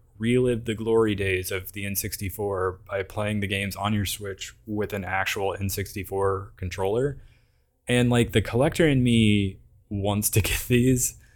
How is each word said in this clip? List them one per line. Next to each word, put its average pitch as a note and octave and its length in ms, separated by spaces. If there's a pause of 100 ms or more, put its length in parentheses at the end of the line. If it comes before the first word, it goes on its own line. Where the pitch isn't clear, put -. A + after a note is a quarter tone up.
(180)
relive A#2+ 480
the A2+ 80
glory A2 400
days F#2+ 380
of F#2 220
the G2+ 120
N G2+ 100
sixty-four F#2+ 840 (100)
by G2 140
playing G#2 380
the G2 60
games G2 280
on G2+ 180
your G2+ 120
Switch - 480 (120)
with G#2 280
an G2 100
actual F#2+ 560
N G2 100
sixty-four G2 880
controller. G#2 640 (680)
And, B2 220
like, A#2+ 220
the A2 100
collector D#3 460
in C3 160
me G#2+ 560 (300)
wants G2+ 420
to G#2 100
<laughs> - 80
get - 180
these, B2 500 (180)